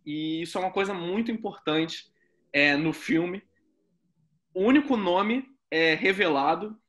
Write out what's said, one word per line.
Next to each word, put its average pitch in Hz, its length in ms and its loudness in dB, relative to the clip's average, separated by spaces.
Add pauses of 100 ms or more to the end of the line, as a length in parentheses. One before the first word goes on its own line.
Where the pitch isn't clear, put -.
E 156 360 -6
isso 170 160 -8
é 185 40 -2
uma 185 100 -2
coisa 196 220 0
muito 190 380 -4
importante, 160 760 -4 (420)
é, 143 240 4
no 156 180 0
filme. 175 500 -2 (1120)
O 185 100 0
único 269 340 4
nome 202 480 0 (260)
é 160 220 2
revelado 175 840 0 (120)